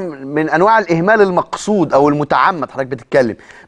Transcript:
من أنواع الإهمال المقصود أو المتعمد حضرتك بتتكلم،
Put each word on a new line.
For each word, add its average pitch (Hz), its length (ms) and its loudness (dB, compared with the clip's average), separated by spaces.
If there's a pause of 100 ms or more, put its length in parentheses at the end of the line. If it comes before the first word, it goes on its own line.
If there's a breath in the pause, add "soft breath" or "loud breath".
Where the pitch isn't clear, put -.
(240)
من 147 260 -2
أنواع 196 300 2
الإهمال 185 420 2
المقصود 185 720 -2
أو 143 160 4
المتعمد 147 640 0
حضرتك 131 160 -6
بتتكلم، 123 480 -2 (320 loud breath)